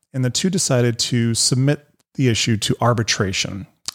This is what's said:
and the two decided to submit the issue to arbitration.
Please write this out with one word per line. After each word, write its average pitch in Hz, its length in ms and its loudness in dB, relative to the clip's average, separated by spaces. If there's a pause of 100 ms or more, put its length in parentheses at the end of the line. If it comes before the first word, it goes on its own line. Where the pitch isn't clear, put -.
(120)
and 131 120 -2
the 127 60 0
two 185 200 -2
decided 123 500 0
to 117 340 0
submit 139 500 0 (300)
the 131 140 2
issue 113 300 2
to - 220 -2
arbitration. 101 880 -2 (280)